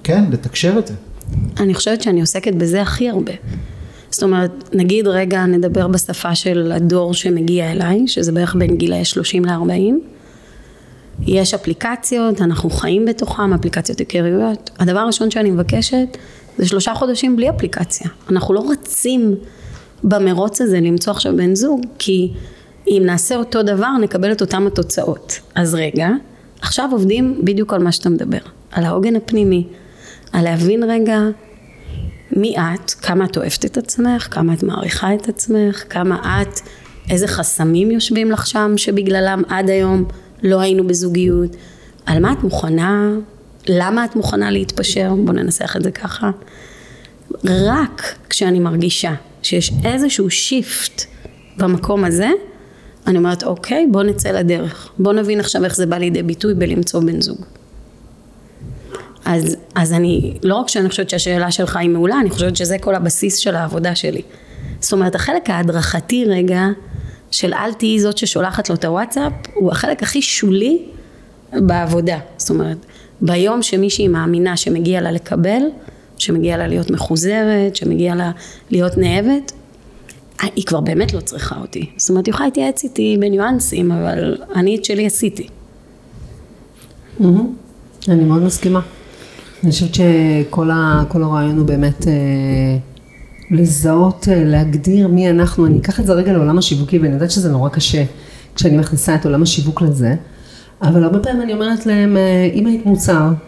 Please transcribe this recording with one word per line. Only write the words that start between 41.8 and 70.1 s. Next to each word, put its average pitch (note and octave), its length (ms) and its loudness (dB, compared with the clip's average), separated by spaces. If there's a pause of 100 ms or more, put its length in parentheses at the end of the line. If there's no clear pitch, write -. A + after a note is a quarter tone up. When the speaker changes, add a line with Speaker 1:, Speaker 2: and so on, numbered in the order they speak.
Speaker 2:
על D#3+ 160 2
מה A3 100 2
את C4+ 100 -2
מוכנה, F#3+ 680 0 (580)
למה F#3+ 360 0
את A3+ 120 -6
מוכנה G3+ 340 0
להתפשר, G3 640 -2 (100)
בוא F3+ 100 2
ננסח F3+ 420 -2
את F3+ 60 -2
זה F#3 80 0
ככה. - 400 -6 (1120)
רק G3+ 580 0 (260)
כשאני F#3 300 0
מרגישה E3+ 560 -2 (280)
שיש F3 300 -2 (120)
איזשהו B3+ 460 0
שיפט - 760 -4 (520)
במקום F#3 480 0
הזה, F3+ 260 0 (760)
אני F#3 120 4
אומרת, F3 260 0
"אוקיי, B3 460 0
בוא G3 120 4
נצא G3+ 280 0
לדרך. F3 580 -2 (100)
בוא G3 140 2
נבין G#3 280 0
עכשיו F#3+ 240 -2
איך F3+ 120 -2
זה F#3 100 0
בא E3+ 120 0
לידי F3 240 0
ביטוי E3+ 320 -2
בלמצוא F3 460 0
בן E3 200 0
זוג." - 160 -6 (1900)
אז, E3 320 0 (180)
אז E3 180 0
אני, E3+ 500 0
לא F#3+ 120 2
רק A3+ 140 -2
שאני F#3+ 200 0
חושבת F#3 220 -4
שהשאלה F3 400 -2
שלך F3+ 260 -2
היא F3 140 0
מעולה, F3+ 300 2
אני G#3 100 2
חושבת F3+ 260 -2
שזה F#3 220 -2
כל F#3+ 160 0
הבסיס F#3 420 0
של F#3 200 -2
העבודה E3 380 -2
שלי. - 280 -4 (580)
זאת - 120 -2
אומרת, F#3 220 2
החלק D#4 360 -2
ההדרכתי E3+ 720 -2
רגע, F#3 420 2 (640)
של - 240 -2
"אל A3+ 180 -4
תהיי A3 280 0
זאת G#3 180 0
ששולחת F#3 500 -2
לו F3 60 0
את E3+ 100 -2
הוואטסאפ", A#3+ 480 -2 (220)
הוא F#3+ 180 2
החלק - 300 -2
הכי C#4 200 -2